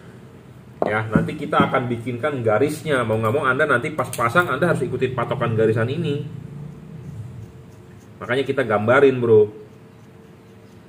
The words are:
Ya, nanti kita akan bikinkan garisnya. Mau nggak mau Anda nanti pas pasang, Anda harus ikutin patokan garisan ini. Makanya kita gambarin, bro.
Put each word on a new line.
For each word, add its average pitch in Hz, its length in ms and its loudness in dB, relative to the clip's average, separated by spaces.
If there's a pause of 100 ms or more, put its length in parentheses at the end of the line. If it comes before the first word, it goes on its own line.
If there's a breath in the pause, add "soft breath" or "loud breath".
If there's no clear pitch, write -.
(840 loud breath)
Ya, 110 240 -2
nanti - 320 0
kita - 320 0
akan 123 160 -2
bikinkan 120 560 -4
garisnya. 131 640 0
Mau 110 80 0
nggak 110 160 0
mau 143 160 0
Anda 131 160 2
nanti 147 320 0
pas 127 160 -4
pasang, 175 400 0
Anda 147 240 0
harus 127 80 -4
ikutin 123 320 -2
patokan 117 400 -2
garisan 110 320 2
ini. 147 360 -4 (2000)
Makanya 120 240 0
kita 127 240 -2
gambarin, 123 560 6
bro. 107 480 4 (1160)